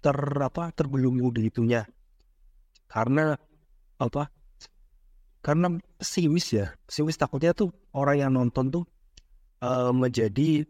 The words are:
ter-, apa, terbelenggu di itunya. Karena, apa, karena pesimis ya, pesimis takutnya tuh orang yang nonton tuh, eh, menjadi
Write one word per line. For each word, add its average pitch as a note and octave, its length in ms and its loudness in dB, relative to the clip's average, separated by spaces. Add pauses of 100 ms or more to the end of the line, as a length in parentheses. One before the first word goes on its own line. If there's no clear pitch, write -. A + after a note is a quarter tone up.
ter-, C#3 400 0
apa, E3+ 320 -6
terbelenggu B2+ 560 0
di A2+ 160 0
itunya. A#2 320 0 (1040)
Karena, C#3 480 0 (640)
apa, C#3+ 320 -4 (1120)
karena E3+ 400 0 (160)
pesimis E3+ 560 0
ya, G2+ 160 0 (160)
pesimis D#3 320 -4
takutnya D3+ 400 0
tuh F#3+ 160 0 (240)
orang C#3 320 2
yang C3 80 2
nonton B2+ 320 0
tuh, E3+ 160 -4 (800)
eh, B2 320 0
menjadi B2+ 720 2